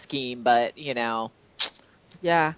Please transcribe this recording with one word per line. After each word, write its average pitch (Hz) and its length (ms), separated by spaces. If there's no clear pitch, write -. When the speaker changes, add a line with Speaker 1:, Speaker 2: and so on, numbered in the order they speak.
Speaker 1:
scheme, 123 380
but, 120 340
you 143 180
know. 113 360
Speaker 2:
Yeah. 165 380